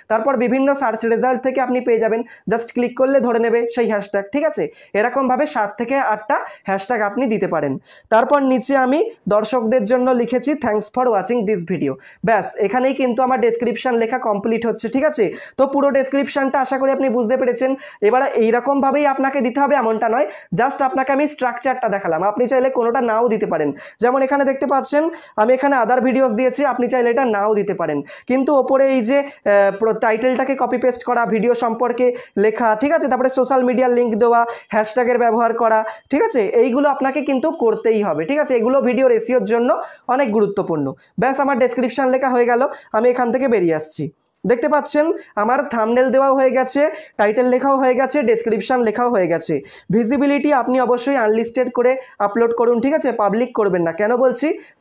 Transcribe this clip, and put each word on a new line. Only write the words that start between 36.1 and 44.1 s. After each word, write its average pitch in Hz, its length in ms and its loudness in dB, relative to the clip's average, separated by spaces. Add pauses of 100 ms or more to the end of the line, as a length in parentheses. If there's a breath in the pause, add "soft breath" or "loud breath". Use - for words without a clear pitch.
ঠিক 285 120 2
আছে? 453 200 2
এইগুলো 247 460 2
আপনাকে 269 320 -2
কিন্তু 277 300 0
করতেই 226 520 0
হবে, 165 220 -2
ঠিক 277 140 -2
আছে? 285 180 0
এগুলো 247 240 2
ভিডিওর 247 320 2
এসইওর 233 320 0
জন্য 233 380 0 (260 loud breath)
অনেক 247 240 0
গুরুত্বপূর্ণ। 175 600 -2 (280 soft breath)
ব্যাস, 262 200 0
আমার 277 180 0
ডেসক্রিপশন 254 500 0
লেখা 262 200 0
হয়ে 247 180 2
গেল, 240 200 2 (260 loud breath)
আমি 233 180 2
এখান 240 220 0
থেকে 254 160 0
বেরিয়ে 180 260 2
আসছি। 151 360 -6 (360)